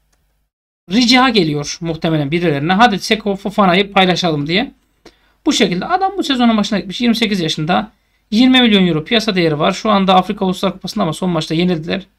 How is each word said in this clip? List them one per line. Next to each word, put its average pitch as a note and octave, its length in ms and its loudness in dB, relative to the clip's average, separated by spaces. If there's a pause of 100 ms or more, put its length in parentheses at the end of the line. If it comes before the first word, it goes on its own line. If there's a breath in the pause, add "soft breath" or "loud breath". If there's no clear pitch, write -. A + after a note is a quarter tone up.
(920)
rica B3 380 4
geliyor D#3 520 -2
muhtemelen D#3+ 500 -2
birilerine. E3 420 -2
"Hadi A3 260 4
Seko G#3 380 -4
Fofana'yı G3 560 0
paylaşalım." F3 540 0
diye. G3 260 -2 (720 soft breath)
Bu D4+ 60 2
şekilde F#3 320 0
adam F#4+ 320 -2
bu F4 60 -2
sezonun A#3+ 340 2
başına G3+ 220 -2
gitmiş. F#3+ 220 -8
Yirmi A#3+ 160 0
sekiz G#3 240 -2
yaşında. E3 520 -2 (380)
Yirmi B3+ 300 4
milyon G#3 260 4
euro D#3 180 0
piyasa A3 300 -2
değeri D#3+ 240 0
var. F#3 140 0
Şu A3 180 -4
anda F#3+ 240 2
Afrika F#3+ 300 0
Uluslar F#3 280 -2
Kupası'nda F#3 300 -6
ama D#3+ 100 -2
son F#3 180 -4
maçta D#3+ 240 -4
yenildiler. F3+ 520 -2 (120)